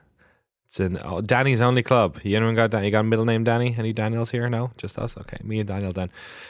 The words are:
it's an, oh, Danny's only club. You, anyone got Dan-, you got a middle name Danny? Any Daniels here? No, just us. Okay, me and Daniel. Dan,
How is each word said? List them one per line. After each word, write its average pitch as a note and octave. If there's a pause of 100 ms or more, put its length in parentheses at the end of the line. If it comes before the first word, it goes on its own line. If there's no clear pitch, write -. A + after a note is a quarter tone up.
(680)
it's -
an, F#2
oh, F2
Danny's B2
only B2
club. A2
You, G2+
anyone A2+
got A2+
Dan-, G#2
you G#2
got G#2+
a G#2+
middle A2+
name A2+
Danny? A#2+
Any A2+
Daniels A2+
here? A#2+
No, A#2+
just -
us. -
Okay, -
me G#2+
and G#2+
Daniel. F#2+
Dan, F#2 (400)